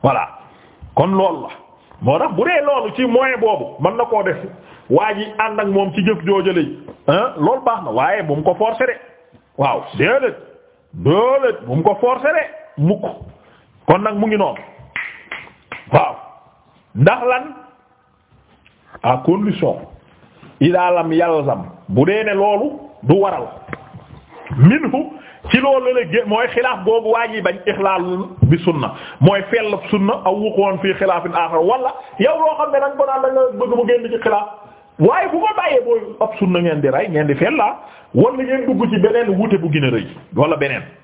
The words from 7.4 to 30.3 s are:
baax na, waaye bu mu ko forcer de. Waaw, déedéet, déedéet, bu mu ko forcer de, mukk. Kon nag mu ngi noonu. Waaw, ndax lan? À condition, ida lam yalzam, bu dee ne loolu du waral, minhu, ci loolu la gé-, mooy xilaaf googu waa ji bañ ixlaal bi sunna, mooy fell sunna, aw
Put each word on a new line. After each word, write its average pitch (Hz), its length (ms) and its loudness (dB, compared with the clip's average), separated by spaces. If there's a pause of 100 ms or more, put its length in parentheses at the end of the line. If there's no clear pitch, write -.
baax 214 180 0
na, 123 80 -8
waaye 170 320 0
bu 147 120 -2
mu 151 80 -6
ko 180 120 2
forcer 226 320 0
de. 240 60 -4 (640)
Waaw, 139 260 0 (140)
déedéet, 233 380 2 (580)
déedéet, 233 720 2
bu 123 100 -4
mu 160 80 -2
ko - 180 4
forcer 254 320 0
de, - 500 -6
mukk. 185 200 0 (840)
Kon 175 140 4
nag 208 140 -2
mu 214 120 0
ngi 214 100 0
noonu. 165 220 -2 (1300)
Waaw, - 220 2 (800)
ndax 196 280 4
lan? 247 200 0 (1600)
À 131 220 0
condition, 180 520 0 (840)
ida 180 320 4
lam 165 220 0
yalzam, 151 520 0 (240)
bu 120 160 4
dee 214 180 0
ne 208 100 -2
loolu 208 380 0 (320)
du 127 120 4
waral, 180 320 0 (1120)
minhu, 262 540 4 (400)
ci 247 80 4
loolu 254 340 2
la 247 120 2
gé-, 208 200 0
mooy 220 220 0
xilaaf 240 380 -2
googu 220 260 2
waa 226 160 0
ji 220 140 -6
bañ 180 140 0 (100)
ixlaal 190 400 0 (380)
bi 156 160 4
sunna, 156 340 -2 (260)
mooy 196 220 4 (100)
fell 214 240 0 (140)
sunna, 202 240 0 (120)
aw 185 100 2